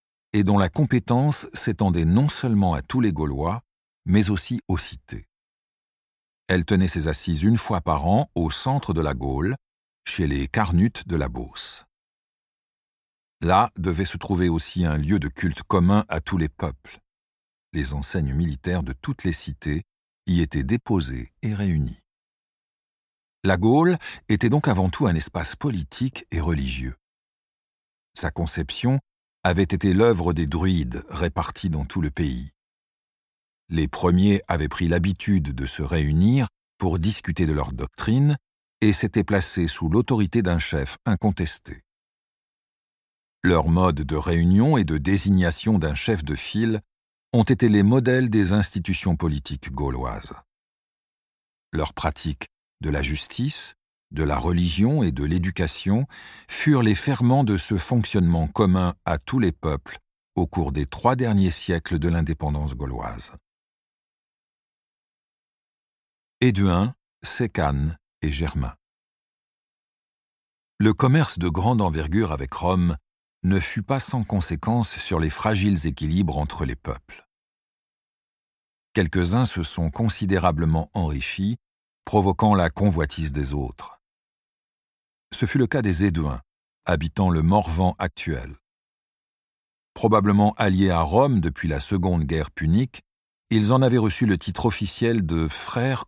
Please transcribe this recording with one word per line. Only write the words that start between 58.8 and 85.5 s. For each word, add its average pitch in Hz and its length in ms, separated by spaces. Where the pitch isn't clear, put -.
à 82 120
tous - 220
les 92 140
peuples - 460
au 92 100
cours 76 260
des 71 140
trois - 300
derniers 104 360
siècles 82 480
de 82 100
l'indépendance 76 640
gauloise. 60 560
Éduins, 98 520
Sécanes 76 720
et 78 100
Germains. 71 440
Le 104 140
commerce 135 460
de 90 80
grande 95 340
envergure 80 500
avec 69 220
Rome 87 440
ne 95 160
fut 104 240
pas 135 160
sans 127 240
conséquence 104 760
sur 87 220
les 80 100
fragiles 98 580
équilibres 78 500
entre 73 280
les 64 100
peuples. - 520
Quelques-uns 92 520
se 87 180
sont 80 260
considérablement 87 1040
enrichis, 90 640
provoquant 104 480
la 87 160
convoitise 80 640
des 69 220
autres. - 460
Ce - 120
fut - 120